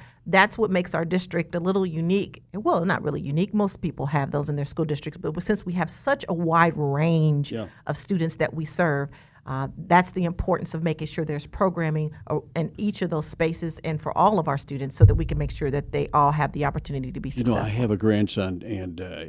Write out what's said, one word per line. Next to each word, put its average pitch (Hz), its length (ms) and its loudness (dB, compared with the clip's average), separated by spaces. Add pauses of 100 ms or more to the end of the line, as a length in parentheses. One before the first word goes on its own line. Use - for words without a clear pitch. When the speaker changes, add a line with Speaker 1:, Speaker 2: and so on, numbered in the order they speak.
(260)
Speaker 1:
That's 190 300 6
what 214 140 2
makes 180 240 0
our 165 100 0
district 170 520 -2
a 170 40 -2
little 190 240 2
unique. 175 580 -2 (120)
Well, 214 300 0
not 180 180 0
really 143 180 -2
unique. 156 320 0
Most 208 280 0
people 143 260 -4
have 143 240 0
those 143 180 -2
in 147 80 -2
their 143 80 -2
school 160 200 -2
districts. 147 340 -4
But 165 240 -4
since 208 240 -2
we 185 60 -4
have 170 180 -2
such - 380 -2
a 180 60 -2
wide 165 420 4
range 151 760 2
Speaker 2:
Yeah. 110 140 -4 (200)
Speaker 1:
of 147 100 -2
students 165 400 0
that - 180 -2
we 160 100 -6
serve, 147 440 0 (360)
uh, 135 320 -4
that's 180 360 4
the 185 120 -2
importance 170 500 -2
of 160 100 -2
making 156 240 -2
sure - 160 -4
there's 147 240 -4
programming, 160 640 0 (160)
uh, 151 100 0 (160)
in 165 220 -2
each 208 260 -2
of 180 80 0
those 156 160 -2
spaces 165 560 -4
and 156 180 -2
for - 160 -6
all 202 220 4
of 160 80 0
our 139 120 0
students 139 360 -8
so - 100 8
that 147 120 10
we 156 80 0
can 151 140 -2
make 147 120 -2
sure 147 200 -4
that 139 200 -2
they 143 240 -2
all 143 160 6
have 147 220 0
the 143 120 -2
opportunity 143 460 -4
to - 80 -10
be 135 120 -6
Speaker 2:
You 127 140 -4
know, 117 100 4
Speaker 1:
successful. 104 220 0
Speaker 2:
I 117 40 0
have 120 100 2
a 107 60 2
grandson, 104 680 2
and, 92 360 -6
uh, 85 280 -10